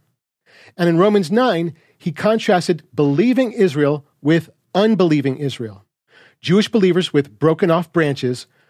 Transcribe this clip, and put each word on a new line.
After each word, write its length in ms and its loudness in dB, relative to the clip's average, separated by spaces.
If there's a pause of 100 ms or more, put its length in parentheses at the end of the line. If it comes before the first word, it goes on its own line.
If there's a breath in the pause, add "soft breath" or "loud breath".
(760 soft breath)
And 120 0
in 100 2
Romans 320 2
nine, 440 -2 (220 soft breath)
he 160 -8
contrasted 680 0 (120)
believing 580 0
Israel 520 0 (160)
with 300 0 (240)
unbelieving 640 0
Israel, 460 -10 (560 soft breath)
Jewish 280 0
believers 440 0
with 260 -2
broken 320 0
off 220 -2
branches 540 -2 (240)